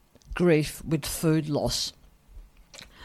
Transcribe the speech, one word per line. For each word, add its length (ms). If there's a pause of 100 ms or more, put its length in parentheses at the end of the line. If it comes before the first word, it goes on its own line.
(360)
grief 500
with 200
food 440
loss. 420 (1120)